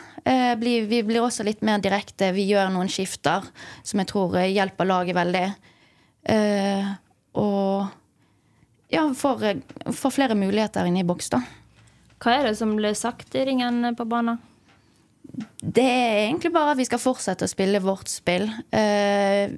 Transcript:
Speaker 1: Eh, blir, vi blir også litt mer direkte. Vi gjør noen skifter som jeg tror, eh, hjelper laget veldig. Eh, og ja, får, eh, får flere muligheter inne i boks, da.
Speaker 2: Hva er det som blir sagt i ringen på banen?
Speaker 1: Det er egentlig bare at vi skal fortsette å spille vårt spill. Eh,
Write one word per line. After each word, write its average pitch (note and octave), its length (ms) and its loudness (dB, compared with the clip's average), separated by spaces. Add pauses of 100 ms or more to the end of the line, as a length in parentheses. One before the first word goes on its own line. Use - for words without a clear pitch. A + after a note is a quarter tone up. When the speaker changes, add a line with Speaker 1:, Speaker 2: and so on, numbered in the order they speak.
(260)
Speaker 1:
Eh, B3 300 2
blir, A#3 320 0
vi A#3 160 2
blir A3+ 180 0
også A#3 240 -2
litt G#3+ 160 -2
mer G#3+ 180 2
direkte. G3 540 0
Vi F#3+ 160 0
gjør G3 220 2
noen F#3 180 0
skifter F#3 560 -2 (380)
som - 160 -2
jeg F#3 80 2
tror, F#3+ 300 0
eh, F#3 140 2
hjelper F#3+ 340 0
laget F3+ 300 2
veldig. F3+ 300 2 (800)
Eh, G3+ 640 2 (460)
og G3 520 0 (1040)
ja, D#4 220 2
får, B3 300 0
eh, G#3 180 0 (300)
får C4 200 -2
flere B3+ 240 2
muligheter G3 500 0
inne F3 140 2
i F3+ 80 0
boks, - 220 -2
da. B3+ 120 0 (800)
Speaker 2:
Hva A#3+ 200 2
er B3+ 100 2
det G#3+ 80 -2
som G#3+ 180 0
blir G#3+ 200 0
sagt - 400 -8
i C4 100 0
ringen A#3+ 500 0
på A#3 120 -6
banen? A#3 320 -2 (1200)
Speaker 1:
Det G#3 240 2
er B3 400 2
egentlig E4+ 260 -2
bare D4+ 220 2
at C4 60 0
vi B3 80 0
skal A#3 120 -2
fortsette A3 460 -2
å F#3+ 60 -4
spille G3 280 0
vårt F#3+ 300 -4
spill. F3+ 380 -2 (260)
Eh, G3+ 840 2